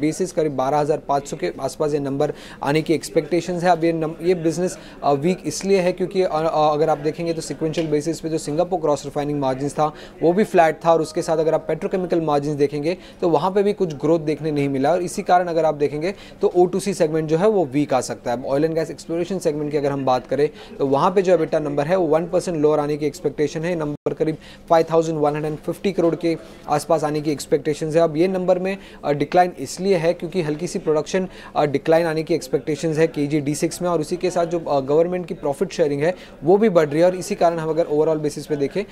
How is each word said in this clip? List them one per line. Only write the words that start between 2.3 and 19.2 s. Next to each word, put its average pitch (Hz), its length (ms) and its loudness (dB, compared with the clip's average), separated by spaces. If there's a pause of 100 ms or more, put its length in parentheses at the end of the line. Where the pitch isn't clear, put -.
आने 151 180 2
की 160 120 0
expectations 165 680 -2
है। 185 60 4
अब 165 140 2
ये 170 100 4
नम-, 156 280 -4
ये 180 140 2
business, 165 420 -2 (260)
अ, 143 80 2
वीक 156 340 0
इसलिए 190 340 0
है 180 120 2
क्योंकि, 185 300 -2
अ, 185 100 0
अ, 151 420 2
अगर 156 160 2
आप 151 80 2
देखेंगे 156 360 -4
तो 156 80 -8
sequential 160 460 -4
basis 151 320 -2
पे 160 100 -6
जो 156 80 -2
सिंगापुर 170 420 -2
gross 147 260 0
refining 147 340 -4
margins 135 340 -2
था 156 200 0 (300)
वो 165 100 6
भी 208 100 2
flat 160 420 2
था 170 80 6
और 160 80 4
उसके 156 200 -4
साथ 160 160 -2
अगर 156 160 2
आप 156 140 0
petrochemical 175 540 -2
margins 147 360 0
देखेंगे 147 400 0 (240)
तो 185 80 2
वहाँ 160 220 2
पे 196 120 2
भी 202 100 2
कुछ 180 200 -2
growth 151 260 2
देखने 151 320 -4
नहीं 143 180 0
मिला 139 220 2
और 180 100 2
इसी 180 200 -6
कारण 180 260 2
अगर 160 180 0
आप 156 100 2
देखेंगे 147 380 -2 (280)
तो - 60 4
ओ 180 180 4
टू 180 140 0
सी 196 140 -2
सेगमेंट 160 360 0
जो 160 80 2
है 190 100 2
वो 196 180 2
weak 139 280 0
आ 123 80 2
सकता 123 300 -6
है। 120 60 -2
अब 131 80 -8
ऑयल 143 200 0
एंड 160 80 -2
गैस 160 180 -2
exploration 170 480 -6